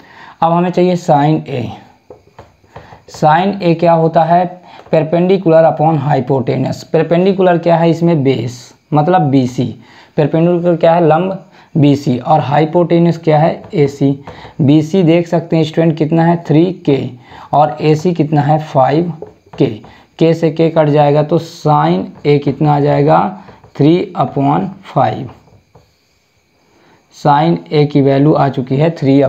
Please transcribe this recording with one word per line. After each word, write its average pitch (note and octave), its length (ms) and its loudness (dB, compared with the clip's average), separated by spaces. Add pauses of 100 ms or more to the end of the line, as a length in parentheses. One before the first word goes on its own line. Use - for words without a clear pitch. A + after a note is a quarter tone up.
(440)
अब E3 80 2
हमें F3 180 0
चाहिए F3+ 260 0
sine D#3 420 0 (120)
A। C3+ 120 -6 (1600)
sine E3+ 360 0 (100)
A E3+ 160 2
क्या E3+ 140 2
होता E3 300 2
है? F3 380 -2 (320)
Perpendicular E3+ 720 2
upon D#3 400 0
hypotenuse। C3+ 760 -4
perpendicular F3 720 0
क्या E3+ 180 0
है E3 140 2
इसमें? E3 340 0
base, A#2+ 340 -2 (360)
मतलब E3 280 2
बीसी। B2+ 540 -2 (420)
perpendicular E3+ 580 0
क्या E3 180 2
है? E3+ 140 2
लंब, F#3 380 -2 (320)
बीसी। C#3+ 400 2
और D#3 220 0
hypotenuse E3 800 0
क्या D3+ 220 0
है? E3 220 -2 (120)
एसी। C#3+ 380 0 (500)
बीसी D#3 420 2
देख E3+ 240 2
सकते E3 300 -2
हैं D#3+ 60 2
student D#3 340 0
कितना D#3+ 280 0
है? E3+ 100 2 (120)
थ्री D3+ 160 4 (220)
के C#3 140 2 (540)
और D3+ 280 0
एसी D#3 320 0
कितना D3+ 280 0
है? D3 180 0
फ़ाइव D3+ 520 -2 (460)
के। C3+ 100 0 (520)
के D#3+ 140 2
से E3 180 -2
के E3 180 0
कट D#3 200 0
जाएगा D3 340 2
तो D#3+ 160 -2
sine D#3 640 -2 (260)
A D3 160 4
कितना D3 320 0
आ C#3+ 40 0
जाएगा? C#3+ 400 2 (580)
three D#3 220 4 (220)
upon C#3+ 440 -2 (280)
five। B2 340 -2 (1900)
sine D3+ 400 0 (180)
A D3 180 2
की D3 100 2
वैल्यू C#3 320 2
आ C#3 160 0
चुकी C3 280 -4
है E3 180 -2
three C3+ 340 2